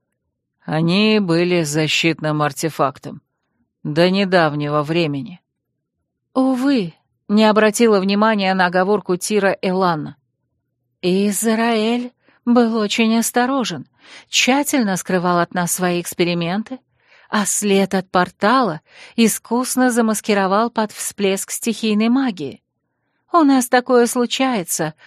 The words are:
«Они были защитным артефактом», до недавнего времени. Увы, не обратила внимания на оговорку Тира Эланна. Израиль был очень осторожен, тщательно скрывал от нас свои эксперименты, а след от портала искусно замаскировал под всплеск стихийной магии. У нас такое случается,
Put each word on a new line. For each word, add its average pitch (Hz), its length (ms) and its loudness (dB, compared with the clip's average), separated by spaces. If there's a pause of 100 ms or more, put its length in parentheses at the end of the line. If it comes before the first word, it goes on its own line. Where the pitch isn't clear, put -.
(640)
«Они 180 560 0
были 175 420 0
защитным 151 800 -2
артефактом», 143 800 -4 (600)
до 160 280 0
недавнего 156 720 0
времени. 151 580 -4 (920)
Увы, 262 600 0 (340)
не 208 160 4
обратила 214 560 4
внимания 202 540 0
на 185 120 2
оговорку 185 500 0
Тира 196 440 0
Эланна. 175 560 -2 (840)
Израиль 220 1120 -2 (320)
был 233 320 2
очень 220 420 0
осторожен, 240 680 -2 (420)
тщательно 254 680 0
скрывал 175 440 0
от 170 140 -2
нас 175 180 -2
свои 175 280 -2
эксперименты, 175 800 -4 (500)
а 202 180 -2
след 196 480 0
от 185 160 -4
портала 190 720 0 (340)
искусно 247 760 0
замаскировал 220 800 0
под 214 220 -4
всплеск - 580 -4
стихийной 214 580 -2
магии. 226 540 -4 (720)
У 349 60 4
нас 277 300 4
такое 247 380 4
случается, 233 840 -4 (140)